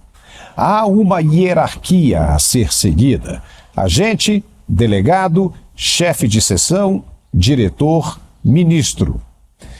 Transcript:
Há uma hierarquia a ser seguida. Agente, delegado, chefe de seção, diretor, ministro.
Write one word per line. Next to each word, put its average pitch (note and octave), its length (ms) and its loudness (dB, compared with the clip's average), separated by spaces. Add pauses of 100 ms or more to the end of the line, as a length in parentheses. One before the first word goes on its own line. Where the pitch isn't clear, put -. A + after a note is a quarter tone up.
(540)
Há G#3 320 0
uma G3 340 2
hierarquia D#3 1040 0
a D2 120 0
ser A2 360 0
seguida. G#2 680 0 (320)
Agente, G3 720 0 (240)
delegado, E3 840 0 (220)
chefe - 540 -2
de G#2 140 0
seção, F#3+ 600 -2 (300)
diretor, C#3+ 880 0 (240)
ministro. D3+ 760 0 (600)